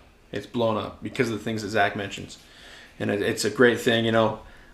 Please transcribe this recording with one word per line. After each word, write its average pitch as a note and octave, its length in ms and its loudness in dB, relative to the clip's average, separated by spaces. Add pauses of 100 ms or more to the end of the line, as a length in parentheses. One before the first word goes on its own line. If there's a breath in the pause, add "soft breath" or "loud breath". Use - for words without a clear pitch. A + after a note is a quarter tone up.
(320)
It's - 140 -8
blown A2+ 300 0
up G2 260 -8
because A2+ 280 -2
of G#2+ 80 -4
the - 60 -12
things A2 180 -4
that G2 60 -6
Zach G2+ 260 0
mentions. G2+ 440 -10 (600 loud breath)
And G#2+ 120 -2
it, G#2 120 0
it's A2 220 -2
a G#2 60 0
great A#2+ 300 6
thing, A#2 240 2
you A2+ 60 2
know. A2 300 2 (340 soft breath)